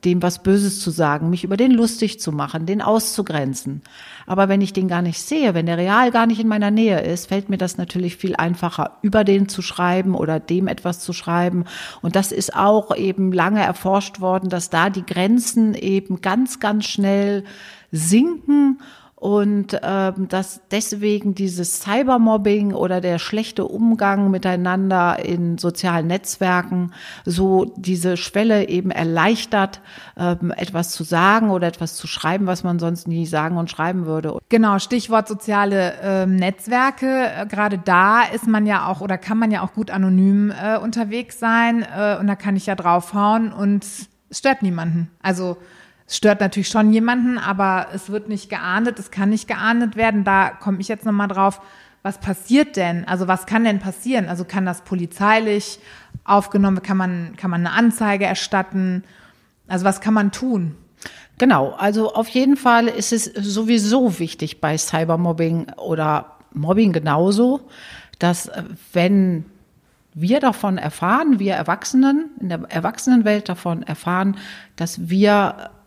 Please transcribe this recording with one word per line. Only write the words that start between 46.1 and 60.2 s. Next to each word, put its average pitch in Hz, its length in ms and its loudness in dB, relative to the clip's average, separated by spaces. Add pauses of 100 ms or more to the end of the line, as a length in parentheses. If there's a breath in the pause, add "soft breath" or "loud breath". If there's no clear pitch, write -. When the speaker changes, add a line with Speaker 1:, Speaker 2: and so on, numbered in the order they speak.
Speaker 2:
stört 208 240 4
natürlich 196 280 0
schon 214 240 4
jemanden, 240 440 2
aber 190 560 -2
es 196 180 -10
wird 208 180 -6
nicht 208 200 -8
geahndet, 214 500 -2
es 196 120 -12
kann 196 180 0
nicht 214 200 0
geahndet 220 480 0
werden. 220 260 2
Da 196 280 4
komme 196 300 -4
ich 196 80 -8
jetzt 214 160 -6
nochmal 202 240 0
drauf, 196 320 0 (420 loud breath)
was 190 160 -6
passiert 277 580 0
denn? 175 300 -2
Also 180 200 -2
was 185 200 0
kann 220 180 2
denn 208 160 2
passieren? 196 480 -2
Also 175 160 -6
kann 185 200 -4
das 180 180 -4
polizeilich 208 960 0 (440 loud breath)
aufgenommen, 196 580 2
kann 196 140 -2
man, 180 400 -4
kann 185 140 -6
man 170 160 0
eine 165 80 -4
Anzeige 214 500 0
erstatten? 185 800 -2 (640 soft breath)
Also 185 180 -4
was 190 160 0
kann 220 140 0
man 202 160 2